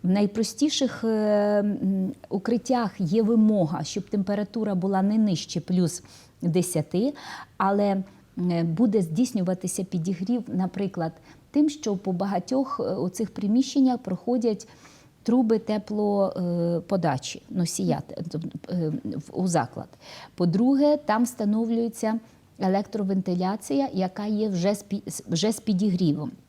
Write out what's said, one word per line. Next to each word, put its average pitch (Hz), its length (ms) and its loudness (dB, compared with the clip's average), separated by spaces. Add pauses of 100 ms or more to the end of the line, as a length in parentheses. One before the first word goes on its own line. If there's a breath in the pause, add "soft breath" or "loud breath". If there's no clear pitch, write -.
В 175 60 0
найпростіших, 214 960 0
е, 226 40 0 (520)
м, 190 520 0 (160)
укриттях 226 720 0
є 196 240 2
вимога, 214 640 4
щоб - 240 -8
температура 208 680 -2
була 190 280 0
не 208 160 2
нижче 190 420 0
плюс 180 420 0 (400 loud breath)
десяти, 175 720 0 (420 loud breath)
але, 196 460 2 (360 loud breath)
е, 175 260 0
буде 202 380 2
здійснюватися 180 840 -2
підігрів, 185 600 -2
наприклад, 185 680 -2 (380 loud breath)
тим, 302 200 4
що 214 260 -4
по 190 160 -4
багатьох, 202 680 -2
е, - 20 -2
оцих 185 480 -4
приміщеннях 254 680 2
проходять 226 680 -2 (540 loud breath)
труби 226 360 4
тепло, 208 760 0
е, 170 440 0
подачі, 165 680 -2
носія, 175 600 0
е, - 200 -10
тобто, 156 280 -8 (120)
е, 165 220 -2 (120)
в, - 360 -8
у 185 60 0
заклад. 165 420 -2 (460 loud breath)
По-друге, 262 640 4
там 240 280 0
встановлюється 226 960 -2 (380 loud breath)
електровентиляція, 196 1300 0
яка 185 340 -4
є 214 220 0
вже 190 260 0
з 202 100 -10
пі-, - 260 -6
з, - 180 -10
вже 180 240 0
з - 80 -6
підігрівом. 180 680 0 (180)